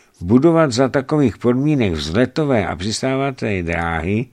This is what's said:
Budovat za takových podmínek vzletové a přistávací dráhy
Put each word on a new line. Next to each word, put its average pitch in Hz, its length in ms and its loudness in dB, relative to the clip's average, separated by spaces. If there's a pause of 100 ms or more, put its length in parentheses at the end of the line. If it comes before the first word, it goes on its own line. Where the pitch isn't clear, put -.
(200)
Budovat 139 520 4
za 127 160 0
takových 135 500 0
podmínek 127 540 2
vzletové 110 720 0
a 80 100 -6
přistávací 120 880 -4
dráhy 85 720 -2